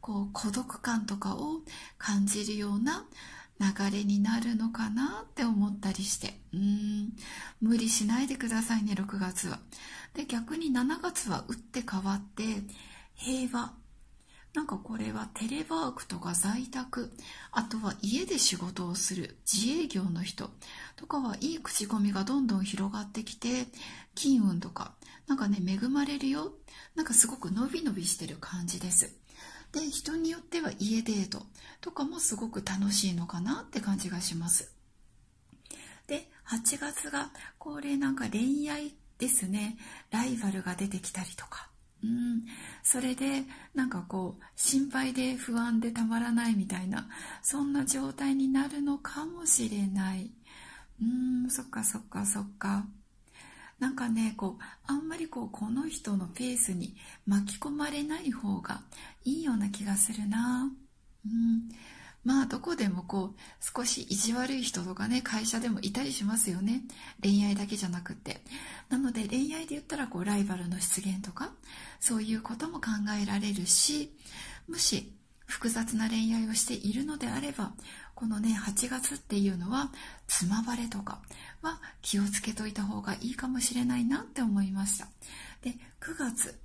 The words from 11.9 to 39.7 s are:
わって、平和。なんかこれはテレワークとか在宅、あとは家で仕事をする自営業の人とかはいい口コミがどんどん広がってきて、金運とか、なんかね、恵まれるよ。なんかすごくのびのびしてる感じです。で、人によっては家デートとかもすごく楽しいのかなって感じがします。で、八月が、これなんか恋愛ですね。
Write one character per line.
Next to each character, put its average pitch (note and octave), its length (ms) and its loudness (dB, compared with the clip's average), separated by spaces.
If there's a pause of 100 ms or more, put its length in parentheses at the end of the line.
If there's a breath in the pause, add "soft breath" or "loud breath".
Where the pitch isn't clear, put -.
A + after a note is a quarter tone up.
わ G3 120 2
っ G3+ 40 -2
て、 - 240 -8 (720 loud breath)
平 B3+ 420 -2
和。 A#3 160 -4 (800 soft breath)
な D#4 100 0
ん - 40 -4
か F#3+ 100 -4
こ A3 200 -6
れ G#3+ 140 -2
は G#3+ 240 -4
テ A3 120 -2
レ D4 220 -2
ワ D#4+ 140 2
ー B3+ 80 -2
ク - 160 -10
と F3 100 -6
か F3 160 -4
在 G#3+ 300 2
宅、 B3 480 -6 (400 loud breath)
あ A3 120 2
と A3+ 140 -4
は G#3+ 240 0
家 B3 240 2
で F4+ 140 0
仕 - 180 4
事 F3+ 300 -4
を F3 80 -2
す F#3 200 0
る - 300 -6
自 G#3+ 240 4
営 D#4 180 2
業 F#3+ 180 0
の E3+ 180 0
人 - 260 -6 (460 loud breath)
と - 100 -14
か D4 140 -2
は A3 220 -2
い D#4+ 140 -2
い D#4+ 40 -6
口 - 260 -2
コ G#3+ 140 0
ミ G3+ 120 6
が G3 120 2
ど C4 160 4
ん C4 80 4
ど G3+ 100 4
ん F#3+ 80 2
広 G3 260 -2
が G#3+ 100 -6
っ G3+ 100 -10
て A3 120 -6
き - 120 -8
て、 B3 320 0 (480 loud breath)
金 C4+ 260 6
運 F3+ 180 4
と - 100 -6
か、 - 260 -8 (320 loud breath)
な C#4 80 4
ん - 20 0
か G#3 100 2
ね、 G3+ 160 4
恵 G3 260 2
ま C#4+ 160 4
れ C#4+ 120 -2
る C#4 120 2
よ。 D4+ 240 0 (420 loud breath)
な D#4+ 80 0
ん - 20 2
か A#3+ 80 0
す - 140 10
ご B3+ 100 -4
く G3 140 -4
の A3+ 160 2
び E4 160 -2
の C4 100 2
び F3 120 -2
し - 120 2
て E3+ 80 -6
る D#3 120 -8
感 F3 280 -6
じ E3+ 160 -2
で F3+ 80 -2
す。 - 240 4 (600 loud breath)
で、 D#4 180 -2
人 - 240 -4
に E4 160 2
よ E4+ 80 -6
っ - 20 -16
て E4+ 200 -2
は D4+ 180 -2
家 A3 240 4
デ A3 100 0
ー G3 160 0
ト - 160 -8 (360 loud breath)
と F4 100 -8
か - 140 -2
も E4+ 140 -4
す - 160 4
ご A3 140 -4
く G3 160 -6
楽 G3 280 2
し G3 180 4
い - 20 0
の F3 140 -2
か F3 140 -4
な C#4 200 0
っ - 80 -14
て C4 100 -2
感 G3 200 0
じ F3+ 100 -4
が F3 120 -4
し F3 140 -2
ま E3 140 -2
す。 - 240 4 (1300 loud breath)
で、 - 240 -6 (120 loud breath)
八 A#3 360 0
月 D4 320 -4
が、 C#4+ 200 -2 (280 loud breath)
こ D4 200 -10
れ C#4+ 180 0
な C#4 120 4
ん C4+ 60 2
か B3+ 160 -2
恋 C#4 400 2
愛 D4 240 -6 (240)
で B3 80 0
す G#3 200 6
ね。 G#3 300 -2 (320 loud breath)